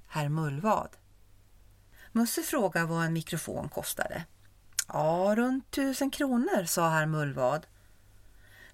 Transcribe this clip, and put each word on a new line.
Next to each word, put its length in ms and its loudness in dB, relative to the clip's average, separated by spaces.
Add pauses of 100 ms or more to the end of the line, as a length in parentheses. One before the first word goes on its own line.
herr 220 -2
Mullvad. 680 0 (1160)
Musse 300 0
frågade 440 0
vad 200 0
en 60 0
mikrofon 560 -4
kostade. 560 -4 (640)
"Ja, 480 2
runt 340 0
tusen 400 0
kronor", 540 2
sa 260 2
herr 160 2
Mullvad. 600 0 (1080)